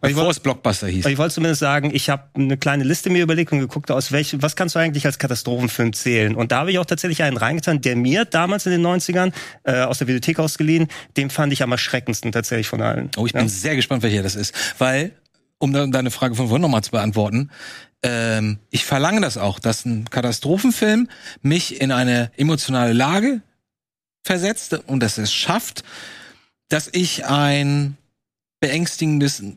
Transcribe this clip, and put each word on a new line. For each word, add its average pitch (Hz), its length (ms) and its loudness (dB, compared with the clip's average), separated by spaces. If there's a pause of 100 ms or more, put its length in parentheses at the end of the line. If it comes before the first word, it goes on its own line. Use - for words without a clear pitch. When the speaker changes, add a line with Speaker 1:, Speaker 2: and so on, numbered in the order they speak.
Speaker 1:
Bevor 143 100 2
Speaker 2:
Ich 143 60 0
woll-, 165 140 4
Speaker 1:
es 156 100 -2
Blockbuster 107 480 -2
hieß. 92 180 0
Speaker 2:
ich 139 120 2
wollte 156 160 0
zumindest 160 260 0
sagen, 143 340 2
ich 147 160 0
hab 139 260 -4
eine 135 200 2
kleine 139 260 0
Liste 175 280 0
mir 175 120 4
überlegt 165 300 2
und 143 80 2
geguckt, 135 320 -4
aus 131 180 0
welchem, 147 320 0
was 151 140 0
kannst 185 180 -2
du 165 60 2
eigentlich 151 260 0
als 139 140 0
Katastrophenfilm 120 720 0
zählen? 110 420 2
Und 117 160 -2
da 131 80 2
habe 175 140 0
ich 180 80 2
auch 170 40 0
tatsächlich 170 380 -2
einen 135 140 0
reingetan, 147 440 0
der 123 140 0
mir 131 300 2
damals 180 420 0
in 180 60 2
den 170 100 2
neunzigern, 180 500 2 (300)
äh, 127 200 2
aus 127 160 0
der 123 100 0
Videothek 127 320 0
ausgeliehen, 156 480 2 (280)
den 139 140 -2
fand 143 220 0
ich 135 100 0
am 123 80 0
erschreckendsten 120 600 -2
tatsächlich 113 340 -2
von 107 160 -4
allen. 117 340 -2
Speaker 1:
Oh, 117 100 0
ich 113 80 -2
Speaker 2:
Ja. - 60 0
Speaker 1:
bin 113 80 2
sehr 104 280 -2
gespannt, 127 260 0
welcher 104 220 2
das 95 100 -4
ist. 104 180 -6 (260)
Weil, 135 340 0 (460)
um 139 140 2
de-, 143 200 2
deine 127 180 0
Frage 123 240 -2
von 120 140 0
vorhin 131 140 2
nochmal 127 200 2
zu - 80 -8
beantworten, 107 600 0 (520)
ähm, 110 560 0 (120)
ich - 140 -2
verlange 165 360 2
das 120 180 -2
auch, 101 220 -2
dass 113 240 -2
ein 117 260 -4
Katastrophenfilm 214 1000 2 (340)
mich 165 380 0
in 135 120 0
eine 123 440 2
emotionale 135 560 2
Lage 196 500 2 (840)
versetzt 190 500 -2 (140)
und 135 160 0
dass 107 140 -2
es 104 140 -2
schafft, - 520 -2 (840)
dass 151 240 -2
ich 175 340 0
ein 143 680 2 (640)
beängstigendes 147 840 0 (140)